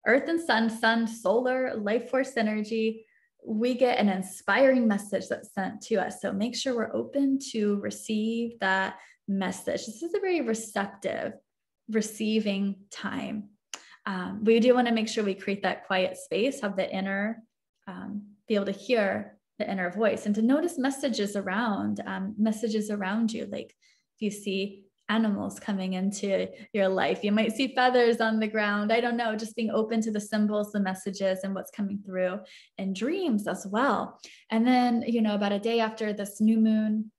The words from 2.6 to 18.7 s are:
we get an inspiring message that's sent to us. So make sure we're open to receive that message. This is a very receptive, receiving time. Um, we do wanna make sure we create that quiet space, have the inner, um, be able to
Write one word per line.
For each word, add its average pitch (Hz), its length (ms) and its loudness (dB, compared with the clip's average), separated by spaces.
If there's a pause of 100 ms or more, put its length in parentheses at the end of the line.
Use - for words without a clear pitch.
we 233 300 0
get 247 240 2
an 208 100 4
inspiring 226 800 4
message 196 420 0
that's - 240 -8
sent 196 280 -6
to - 140 -2
us. - 260 -2
So 190 100 -4
make 220 240 -2
sure 254 200 -2
we're 226 200 -2
open 269 440 0 (120)
to 208 280 2
receive 220 800 -2
that 190 380 0 (300)
message. 190 580 -2
This - 160 -12
is 330 120 -4
a 403 60 0
very 370 220 2
receptive, - 920 -4 (560)
receiving 214 880 0 (120)
time. - 600 -8 (580)
Um, 190 360 -6
we 226 160 8
do 247 140 6
wanna 240 180 4
make 220 160 2
sure 220 160 -2
we 196 120 0
create 196 280 -4
that 180 220 -2
quiet 185 320 0
space, - 440 -2
have 202 140 -4
the - 160 -2
inner, 196 520 -4 (440)
um, 190 360 -10 (240)
be 214 80 2
able 196 100 2
to 196 60 -4